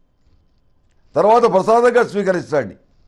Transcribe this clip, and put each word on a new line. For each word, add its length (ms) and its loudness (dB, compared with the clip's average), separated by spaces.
తర్వాత 300 2
ప్రసాదంగా 480 2
స్వీకరించండి. 640 -4